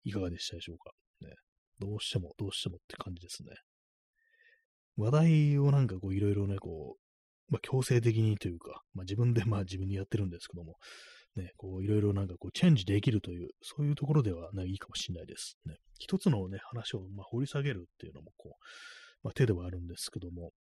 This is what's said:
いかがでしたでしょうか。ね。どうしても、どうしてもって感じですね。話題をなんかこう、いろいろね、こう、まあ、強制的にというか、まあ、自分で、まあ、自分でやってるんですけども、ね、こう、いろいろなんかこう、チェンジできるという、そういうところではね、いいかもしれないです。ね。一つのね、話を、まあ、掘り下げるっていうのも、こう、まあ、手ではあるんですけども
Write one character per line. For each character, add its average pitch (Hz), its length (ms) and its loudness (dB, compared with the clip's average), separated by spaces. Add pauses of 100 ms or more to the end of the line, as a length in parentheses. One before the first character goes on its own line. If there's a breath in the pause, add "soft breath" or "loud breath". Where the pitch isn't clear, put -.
い - 80 -4
か 101 80 0
が 92 100 0
で 85 100 -8
し - 100 -6
た - 60 -10
で 82 60 -10
し - 80 -12
ょ 85 60 -12
う - 20 -20
か。 - 140 -20 (300)
ね。 76 120 -16 (460)
ど 104 160 -4
う 101 60 -6
し - 80 -6
て - 100 0
も、 87 180 -8
ど 101 100 -4
う 92 40 -4
し - 100 -6
て - 80 -4
も 90 60 -10
っ 85 120 -18
て - 100 -16
感 92 160 -8
じ 87 80 -12
で 90 80 -20
す - 140 -14
ね。 - 80 -18 (1500 soft breath)
話 110 140 2
題 151 480 6
を 139 120 6
な 143 80 6
ん 127 80 6
か 92 100 -2
こ 95 120 -4
う、 95 60 0
い 98 40 2
ろ 101 100 4
い 101 60 4
ろ 101 120 2
ね、 98 100 0
こ 80 400 -10
う、 - 120 -20 (400)
ま 143 80 2
あ、 - 40 -2
強 131 200 0
制 123 200 4
的 113 200 4
に 107 160 4
と - 100 -6
い 90 60 -2
う 82 60 -10
か、 - 220 -14 (120)
ま 95 80 -8
あ、 - 20 -8
自 95 120 -4
分 120 180 4
で、 110 120 4
ま 104 120 2
あ、 - 40 0
自 95 160 -6
分 95 100 -4
で 98 80 -2
や 98 80 -4
っ - 20 -6
て - 120 -2
る 101 80 0
ん 92 40 -2
で 87 100 -10
す - 80 -16
け - 80 -14
ど 87 80 -12
も、 82 120 -16 (600 loud breath)
ね、 90 220 -8
こ 95 200 -8
う、 95 60 -4
い 98 40 -2
ろ 107 100 4
い 104 40 6
ろ 101 120 4
な 98 100 2
ん 98 40 -2
か 92 100 -8
こ - 120 -10
う、 - 20 -12
チ - 140 2
ェ 180 40 10
ン 156 60 10
ジ 98 100 2
で 101 160 4
き 135 100 4
る 107 100 4
と 87 100 -10
い 87 120 -6
う、 - 60 -10 (120)
そ - 220 -6
う - 20 2
い 147 60 2
う 147 40 2
と 147 100 -4
こ 147 80 2
ろ 151 100 6
で 104 80 2
は 85 220 -8
ね、 95 140 -4
い 95 80 -2
い - 40 -8
か - 100 -14
も - 60 -14
し - 140 -6
れ 92 60 -2
な 85 80 -8
い - 20 -12
で - 120 -14
す。 - 280 -14
ね。 156 100 -8 (240)
一 - 180 -4
つ 190 120 2
の 98 200 2
ね、 98 140 -8
話 117 320 -8
を、 101 60 -6 (140)
ま 98 80 -12
あ、 - 60 -14
掘 120 120 -2
り 143 60 -2
下 143 140 -4
げ 139 120 -2
る 90 140 -8
っ - 100 -20
て - 100 -14
い - 20 -14
う 76 40 -20
の 71 80 -18
も、 80 160 -20
こ - 220 -20
う、 - 40 -20 (600 loud breath)
ま - 80 -6
あ、 - 20 -16
手 135 120 4
で 110 80 4
は 87 120 -2
あ 90 40 -6
る 90 100 -8
ん 87 80 -10
で 87 100 -12
す - 140 -10
け - 80 -8
ど 87 120 -10
も 85 300 -12